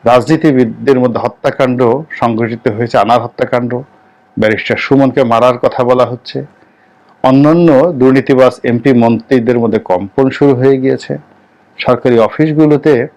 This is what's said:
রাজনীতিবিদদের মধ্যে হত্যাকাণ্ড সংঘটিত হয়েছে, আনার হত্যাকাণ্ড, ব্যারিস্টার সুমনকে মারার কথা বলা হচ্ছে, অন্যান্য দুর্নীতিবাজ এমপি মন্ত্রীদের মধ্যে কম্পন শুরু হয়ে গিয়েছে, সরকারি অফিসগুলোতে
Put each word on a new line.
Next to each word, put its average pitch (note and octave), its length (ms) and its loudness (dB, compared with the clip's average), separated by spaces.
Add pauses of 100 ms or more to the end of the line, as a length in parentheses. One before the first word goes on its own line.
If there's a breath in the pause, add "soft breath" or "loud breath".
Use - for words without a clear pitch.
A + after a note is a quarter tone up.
রাজনীতিবিদদের B2+ 960 2
মধ্যে A#2+ 200 -2
হত্যাকাণ্ড B2+ 600 -4 (400)
সংঘটিত A#2 480 -4
হয়েছে, A2+ 300 -4
আনার A2+ 280 2
হত্যাকাণ্ড, B2 460 -4 (680 soft breath)
ব্যারিস্টার G#2+ 480 -2
সুমনকে C3+ 380 2
মারার A#2+ 400 2
কথা B2+ 200 -2
বলা B2 220 2
হচ্ছে, B2 320 -12 (840 soft breath)
অন্যান্য D3 460 2 (300)
দুর্নীতিবাজ C3 540 2 (100)
এমপি B2 300 -2
মন্ত্রীদের A#2 680 0
মধ্যে A2 200 -2
কম্পন F#2+ 500 -2
শুরু C#3 260 2
হয়ে C3+ 220 2
গিয়েছে, C3 360 -4 (680)
সরকারি B2 400 0
অফিসগুলোতে D3+ 760 2 (240)